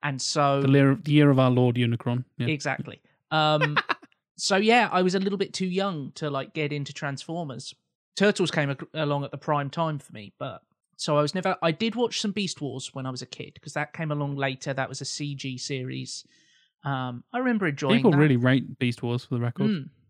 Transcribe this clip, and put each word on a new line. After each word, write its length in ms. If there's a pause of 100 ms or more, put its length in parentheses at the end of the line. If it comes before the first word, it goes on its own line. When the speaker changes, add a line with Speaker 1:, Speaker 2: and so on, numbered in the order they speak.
Speaker 1:
And 200
so 400
Speaker 2:
The 80
year, 320
the 100
year 180
of 80
our 120
Lord 260
Unicron. 480 (140)
Yeah. 80
Speaker 1:
Exactly. 560 (280)
Um, 460 (320)
Speaker 2:
<laughs> 300
Speaker 1:
so 180
yeah, 360
I 100
was 120
a 60
little 180
bit 140
too 140
young 480
to, 160
like, 240
get 180
into 220
Transformers. 800 (420)
Turtles 360
came 180
ac-, 240
along 300
at 80
the 60
prime 320
time 280
for 140
me, 260
but 240 (340)
so 220
I 40
was 120
never, 280
I 100
did 240
watch 240
some 100
Beast 320
Wars 320
when 120
I 40
was 120
a 40
kid, 340
'cause 140
that 180
came 200
along 240
later. 360
That 160
was 120
a 40
C 300
G 240
series. 680 (580)
Um, 480
I 80
remember 280
enjoying 320
Speaker 2:
People 140
Speaker 1:
that. 40
Speaker 2:
really 220
rate 400
Beast 240
Wars, 240
for 80
the 80
record. 260
Speaker 1:
Mm. 220 (200)